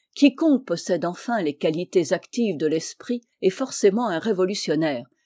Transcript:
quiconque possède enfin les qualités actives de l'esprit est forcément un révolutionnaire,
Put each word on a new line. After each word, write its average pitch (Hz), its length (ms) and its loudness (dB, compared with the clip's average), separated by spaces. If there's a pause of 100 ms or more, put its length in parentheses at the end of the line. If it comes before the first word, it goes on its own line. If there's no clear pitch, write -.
(160)
quiconque 277 500 4
possède 170 400 -2
enfin 196 360 -4
les 147 140 -2
qualités 170 560 0
actives 185 460 -2
de 160 100 0
l'esprit 160 540 -4 (200)
est 185 80 4
forcément 233 580 0
un 165 120 -2
révolutionnaire, 165 840 -2 (200)